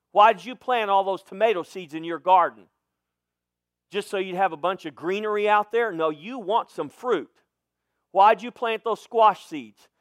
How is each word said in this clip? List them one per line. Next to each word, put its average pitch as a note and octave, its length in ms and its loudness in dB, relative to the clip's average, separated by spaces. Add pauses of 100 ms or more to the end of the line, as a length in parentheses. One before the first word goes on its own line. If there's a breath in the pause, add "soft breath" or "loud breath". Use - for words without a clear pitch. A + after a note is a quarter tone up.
(120)
Why G#3 220 6
did F3 120 -18
you B3 100 -14
plant A3+ 360 -2
all G3 120 2
those F#3 200 -6
tomato G3 400 -2
seeds E3+ 300 -14
in D#3+ 100 -10
your E3 160 -8
garden? D3 500 0 (1200)
Just F#3+ 200 -8
so G#3 80 -6
you'd F#3+ 180 -6
have F#3 180 0
a D#3 40 -10
bunch F3+ 280 -4
of C#3+ 100 -12
greenery G#3 540 -4
out G#3 220 0
there? A3+ 200 -2
No, D#3+ 180 -2
you E3 280 -10
want G#3 320 -4
some D3+ 200 -10
fruit. - 540 -6 (680)
Why'd G3 300 4
you A#3 100 -12
plant A3+ 320 -6
those A3 180 -4
squash G#3+ 440 2
seeds? B2 440 -16 (120)